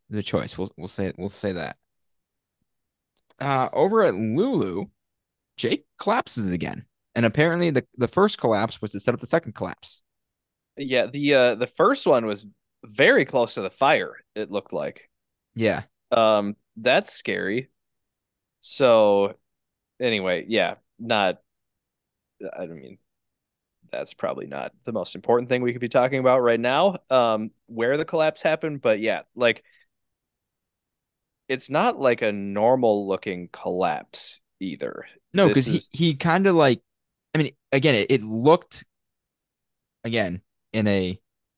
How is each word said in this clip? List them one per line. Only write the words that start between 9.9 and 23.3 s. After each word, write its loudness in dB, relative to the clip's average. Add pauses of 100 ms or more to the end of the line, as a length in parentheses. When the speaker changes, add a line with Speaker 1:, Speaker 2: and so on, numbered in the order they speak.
Speaker 2:
Yeah, 0
the, 0
uh, 6
the -4
first 0
one 2
was -6 (380)
very 2
close -2
to -8
the -6
fire, 0 (180)
it -8
looked -6
like. -8 (440)
Speaker 1:
Yeah. 0 (280)
Speaker 2:
Um, 2 (200)
that's 0
scary. -6 (880)
So, 4 (680)
anyway, -2
yeah, 0 (220)
not, 0 (1160)
I -10
mean, -18 (920)